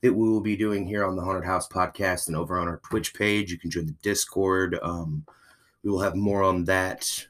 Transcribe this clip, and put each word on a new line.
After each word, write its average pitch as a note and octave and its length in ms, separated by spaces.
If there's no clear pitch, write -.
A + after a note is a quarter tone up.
that B2 100
we A2 160
will A2 140
be G#2 160
doing G2+ 280
here G2+ 200
on F#2 100
the F2+ 60
Haunted F2+ 240
House F#2 200
Podcast F2+ 600
and E2 100
over E2+ 220
on E2+ 100
our E2+ 160
Twitch - 300
page. G#2 360
You F2 60
can D#2+ 140
join E2 160
the D2+ 160
Discord. F#2+ 800
Um, E2 420
we G2+ 80
will F#2+ 100
have F#2+ 160
more G2 260
on F2+ 240
that F#2 640